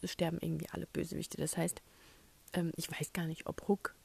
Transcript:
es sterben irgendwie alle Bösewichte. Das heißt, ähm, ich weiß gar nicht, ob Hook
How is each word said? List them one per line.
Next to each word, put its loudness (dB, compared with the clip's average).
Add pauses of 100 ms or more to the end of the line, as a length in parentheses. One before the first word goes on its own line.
es -2
sterben 2
irgendwie 0
alle -4
Bösewichte. -2
Das 0
heißt, 2 (720)
ähm, 2
ich -4
weiß -2
gar 0
nicht, -4
ob -2
Hook 4 (120)